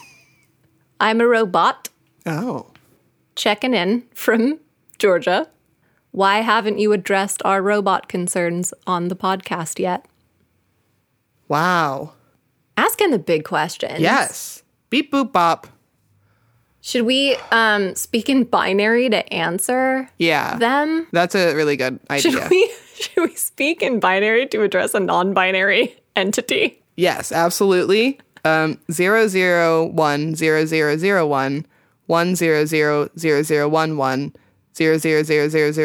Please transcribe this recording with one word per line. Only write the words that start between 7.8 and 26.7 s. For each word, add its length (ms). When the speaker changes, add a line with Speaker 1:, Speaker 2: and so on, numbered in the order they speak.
Speaker 1:
concerns 640
on 220
the 80
podcast 640
yet?" 260
Speaker 2:
Wow. 640
Speaker 1:
Asking 340
the 80
big 260
questions. 560
Speaker 2:
Yes. 600
Beep 220
boop 200
bop. 340
Speaker 1:
Should 260
we, 280
um, 440
speak 340
in 160
binary 640
to 240
answer 880
Speaker 2:
Yeah. 400
Speaker 1:
them? 540
Speaker 2:
That's 220
a 200
really 220
good 220
idea. 220
Speaker 1:
Should 180
we, 200
<laughs> 100
should 360
we 60
speak 460
in 180
binary 480
to 140
address 300
a 80
non-binary 960
entity? 680